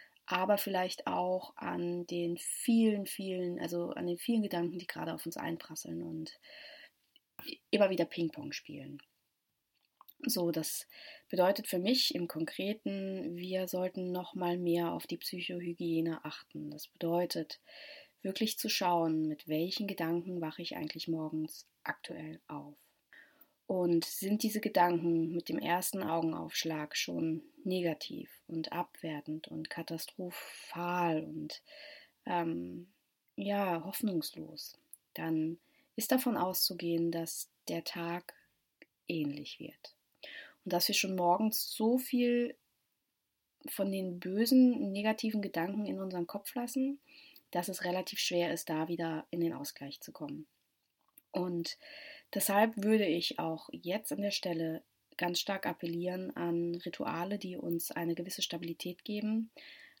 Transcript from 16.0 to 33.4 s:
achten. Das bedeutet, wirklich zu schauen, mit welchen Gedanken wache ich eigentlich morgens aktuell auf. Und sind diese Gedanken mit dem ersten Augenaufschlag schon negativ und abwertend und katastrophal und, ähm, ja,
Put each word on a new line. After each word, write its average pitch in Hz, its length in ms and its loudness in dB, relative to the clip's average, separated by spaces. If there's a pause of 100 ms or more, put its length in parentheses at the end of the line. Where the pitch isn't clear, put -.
achten. 151 460 -10
Das 151 180 -12
bedeutet, 170 720 -2 (640)
wirklich 214 380 0
zu 220 100 -2
schauen, 165 580 4
mit 151 200 -4
welchen 170 400 0
Gedanken 175 520 0
wache 160 220 -4
ich - 140 -6
eigentlich 160 320 -6
morgens 156 580 -2 (180)
aktuell 160 640 -8
auf. 147 300 -10 (880)
Und 175 400 4
sind 202 380 0
diese 214 160 2
Gedanken 170 760 4
mit 175 160 -4
dem 170 80 0
ersten 180 460 0
Augenaufschlag 165 920 -2
schon 165 460 0 (220)
negativ 180 640 -2 (180)
und 165 260 -4
abwertend 156 760 -6
und 160 220 -6
katastrophal 170 1500 -2
und, 156 400 -8 (640)
ähm, 175 640 -2 (440)
ja, 196 480 2